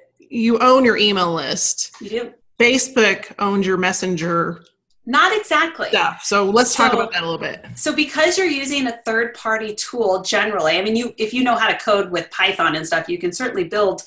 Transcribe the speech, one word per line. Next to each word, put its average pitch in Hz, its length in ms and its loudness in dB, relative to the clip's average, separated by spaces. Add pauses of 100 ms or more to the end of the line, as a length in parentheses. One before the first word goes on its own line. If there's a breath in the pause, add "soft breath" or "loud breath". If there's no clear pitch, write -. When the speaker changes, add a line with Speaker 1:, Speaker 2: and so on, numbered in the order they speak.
(180)
Speaker 1:
you 233 400 0
own 254 260 6
your 220 120 4
email 185 360 2
list. - 680 -4
Speaker 2:
You 202 100 -12
do. 233 220 -6 (260)
Speaker 1:
Facebook 233 800 2
owns 202 260 0
your 190 120 0
messenger 170 880 -2 (400)
Speaker 2:
Not 330 340 2
exactly. 320 520 -2
Speaker 1:
stuff. 170 340 0
So 202 260 2
let's 233 240 6
talk 226 160 4
Speaker 2:
So 214 80 2
Speaker 1:
about - 140 -4
that 175 100 -4
a 165 80 -4
little 160 80 -4
bit. 151 260 -8 (120)
Speaker 2:
So 302 180 0
because 302 420 0
you're 381 120 2
using 277 400 -2
a 233 180 -8
third-party 220 720 -4
tool 196 460 -2
generally, 196 540 0
I 185 60 0
mean, 220 140 0
you, 233 220 -4
if 220 140 -4
you 254 120 0
know 240 100 2
how 226 140 0
to - 100 -2
code 202 320 0
with 170 200 -4
Python 185 440 0
and 160 100 -4
stuff, 165 240 -2
you 175 100 -4
can 175 140 -4
certainly 196 320 -4
build 196 420 0